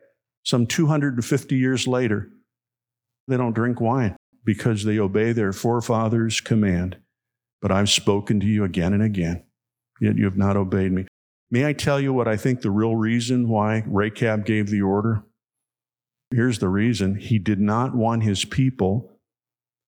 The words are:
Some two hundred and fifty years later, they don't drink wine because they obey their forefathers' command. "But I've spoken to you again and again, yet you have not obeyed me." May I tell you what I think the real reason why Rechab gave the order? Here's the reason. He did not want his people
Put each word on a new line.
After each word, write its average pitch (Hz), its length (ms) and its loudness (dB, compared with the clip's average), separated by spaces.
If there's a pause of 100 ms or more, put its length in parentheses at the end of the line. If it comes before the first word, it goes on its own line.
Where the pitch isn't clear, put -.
(420)
Some 120 240 0
two 156 220 0
hundred 143 260 0
and 117 100 -4
fifty 127 340 -2
years 127 280 0
later, 123 460 -2 (960)
they 131 100 0
don't 120 160 0
drink 117 260 -2
wine 117 360 0 (280)
because 110 400 0
they 107 140 0
obey 107 340 0
their 107 220 0
forefathers' 113 880 0
command. 92 560 0 (640)
"But 98 100 -2
I've 101 200 2
spoken 104 480 0
to 98 80 0
you 107 160 2
again 90 300 0
and 104 100 2
again, 87 400 -2 (580)
yet 107 160 2
you 107 80 2
have 95 120 -2
not 98 200 2
obeyed 95 340 0
me." 92 140 -2 (460)
May 127 160 2
I 147 60 0
tell 139 280 0
you 135 120 0
what 120 140 0
I 107 80 2
think 127 260 -2
the 104 100 0
real 113 240 2
reason 117 520 0
why 107 380 0
Rechab 104 580 -2
gave 107 280 0
the 101 100 0
order? 104 420 0 (1080)
Here's 117 260 2
the 95 120 -2
reason. 98 480 0
He 107 200 -2
did 98 220 0
not 113 360 0
want 113 280 0
his 101 200 0
people 123 760 -2 (680)